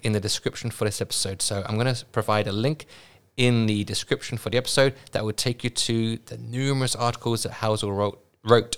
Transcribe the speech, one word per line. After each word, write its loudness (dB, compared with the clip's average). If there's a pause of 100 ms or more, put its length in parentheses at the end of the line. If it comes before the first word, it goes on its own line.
in 0
the 2
description -4
for -4
this -2
episode. -4
So -2
I'm -2
gonna 0 (160)
provide 0
a -4
link -2 (500)
in 4
the 2
description -4
for -6
the 2
episode 2 (180)
that -2
will -2
take -2
you 0
to 0
the -14
numerous -2
articles -2
that -6
Housel 0
wrote, -2 (220)
wrote 6